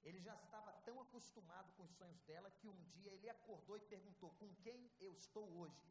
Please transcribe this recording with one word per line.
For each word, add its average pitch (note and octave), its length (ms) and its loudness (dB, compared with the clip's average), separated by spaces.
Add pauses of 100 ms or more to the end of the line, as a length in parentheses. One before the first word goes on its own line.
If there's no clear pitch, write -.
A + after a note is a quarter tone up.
Ele F3 160 0
já G#3 160 2
estava G#3+ 360 0 (160)
tão B3 120 4
acostumado F#3+ 760 -2
com G3 60 -4
os E3 160 -4
sonhos F3 300 -4
dela F3+ 300 2
que A3 100 -2
um F#3 160 -2
dia F#3 260 -4
ele G3 180 0
acordou G#3 480 2
e G#3 180 0
perguntou: F#3 360 0 (120)
"Com G3+ 120 -2 (120)
quem A#3+ 120 2 (220)
eu F#3+ 120 2
estou G#3 340 2 (120)
hoje?" D#3+ 320 4